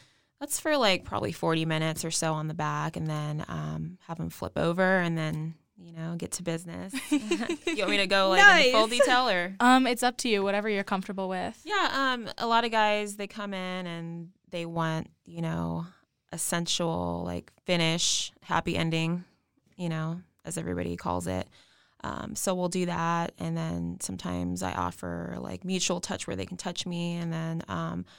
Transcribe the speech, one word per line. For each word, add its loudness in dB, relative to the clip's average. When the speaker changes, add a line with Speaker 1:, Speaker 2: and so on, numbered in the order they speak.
Speaker 1:
that's -6
for, 2
like, 4
probably -4
forty 0
minutes 0
or -4
so 0
on -4
the -6
back, -2
and -2
then, -4
um, -6
have -8
'em -4
flip -6
over, 4
and 2
then -4
you -20
know, -6
get -8
to -8
business. -6
<laughs> -8
Speaker 2:
<laughs> -
Speaker 1:
You -2
want 0
me 4
to 2
go, 4
like, 8
in 10
full 6
Speaker 3:
Nice. 0
Speaker 1:
detail 6
or? 0
Speaker 2:
Um, 8
it's 2
up 2
to -2
you, 4
whatever 0
you're 0
comfortable -4
with. -6
Speaker 1:
Yeah, 0
um, 0
a -2
lot 6
of -2
guys, 2
they -6
come -8
in -6
and -8
they -6
want, -2
you -10
know, -2
a -8
sensual, -2
like, -6
finish, 2
happy -2
ending, 0
you -4
know, -4
as -8
everybody -4
calls -4
it. -4
Um, -8
so -2
we'll 0
do -2
that, -2
and -4
then -4
sometimes -4
I -4
offer, -6
like, -10
mutual -2
touch -8
where -4
they -6
can -12
touch -8
me, -4
and -4
then, -4
um, -4